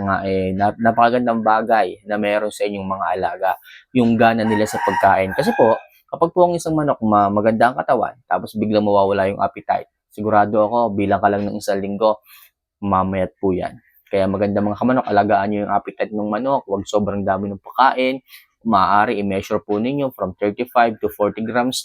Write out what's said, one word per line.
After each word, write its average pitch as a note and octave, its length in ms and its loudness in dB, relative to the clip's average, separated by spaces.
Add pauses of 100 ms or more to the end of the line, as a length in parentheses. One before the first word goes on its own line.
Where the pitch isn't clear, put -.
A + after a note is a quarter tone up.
nga G2 140 0 (100)
eh, F#2+ 240 -2
nap-, G2+ 260 0
napakagandang A#2 640 2
bagay A2 640 2
na G#2 160 -4
meron G#2 300 0
sa G#2 160 -4
inyong G2+ 180 -8
mga F#2+ 200 -4 (120)
alaga. F#2 340 -2 (460)
Yung A#2 160 4
gana A#2 320 4
nila G#2+ 220 2
sa A2+ 160 -6
pagkain. F#2+ 500 2
Kasi - 240 0
po, A2+ 220 4 (320)
kapag E3 240 0
po F3 160 4
ang E3+ 80 -2
isang D#3+ 160 -4
manok D3 260 0
ma-, G#2 300 2
maganda A2 400 2
ang C#3+ 80 -6
katawan, C3+ 480 -2
tapos F2+ 320 -4
biglang G#2 240 0
mawawala G2 480 2
yung - 80 -8
appetite, G2 500 -4 (220)
sigurado G#2 500 2
ako, A2+ 300 2
bilang G2+ 320 0
ka G2+ 80 4
lang G2+ 160 -2
ng G#2 80 -6
isang G2+ 240 -4
linggo, G2+ 400 0 (640)
mamayat F#2+ 480 0 (100)
po F#2+ 140 0
yan. F2 240 -6 (320)
Kaya G2 180 0
maganda, G2+ 300 -2
mga G2+ 180 -2
kamanok, B2+ 300 0
alagaan G2+ 420 2
nyo G#2 160 -4
yung G2 80 -4
appetite G2+ 400 -4
ng G#2 160 -4
manok, B2+ 380 -2
huwag G2 160 -4
sobrang G2+ 400 -2
dami F#2+ 240 -2
ng G2 160 -10
pagkain, C3 560 0 (420)
maaari G#2 560 2
i-measure G2+ 480 -2
po G#2 160 -2
ninyo C3+ 320 -4
from F#2+ 240 -6
thirty-five A#2 640 0
to G#2 80 -2
forty G#2 320 -2
grams B2 440 -2